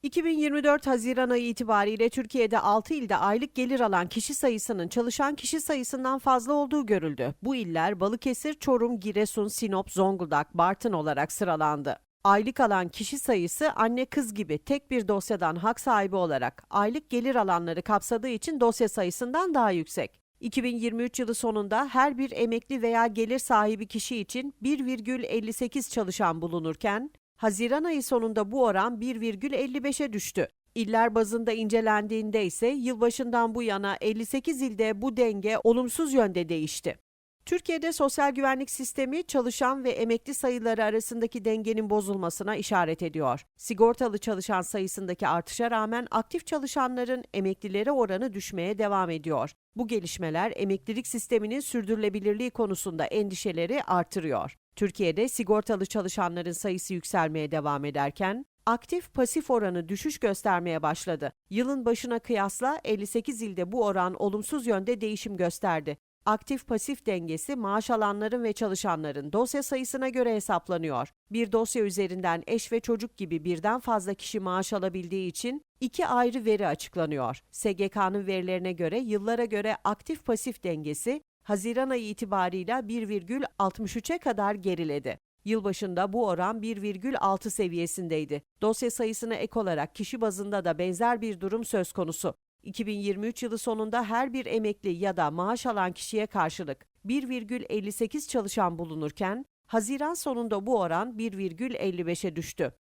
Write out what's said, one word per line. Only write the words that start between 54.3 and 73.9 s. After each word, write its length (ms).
Türkiye'de 520
sigortalı 580
çalışanların 680
sayısı 420
yükselmeye 560
devam 340
ederken, 640
aktif 480
pasif 360
oranı 380
düşüş 300
göstermeye 640
başladı. 500
Yılın 360
başına 320
kıyasla 640
elli 220
sekiz 360
ilde 300
bu 120
oran 300
olumsuz 520
yönde 340
değişim 360
gösterdi. 640
Aktif 400
pasif 400
dengesi 500
maaş 340
alanların 540
ve 80
çalışanların 800
dosya 300
sayısına 460
göre 260
hesaplanıyor. 800
Bir 220
dosya 320
üzerinden 600
eş 260
ve 80
çocuk 360
gibi 280
birden 360
fazla 340